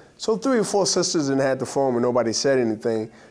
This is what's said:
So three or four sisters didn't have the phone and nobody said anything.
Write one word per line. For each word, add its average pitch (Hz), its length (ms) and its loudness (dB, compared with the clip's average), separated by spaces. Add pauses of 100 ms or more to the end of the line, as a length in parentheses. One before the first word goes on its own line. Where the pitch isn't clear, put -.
(160)
So 220 200 -2
three 254 240 0
or 190 40 0
four 196 220 0
sisters 170 420 0
didn't 135 140 0
have 135 160 0
the 127 80 -4
phone 135 280 0
and 117 80 0
nobody 120 300 2
said 135 280 2
anything. 110 500 -2 (200)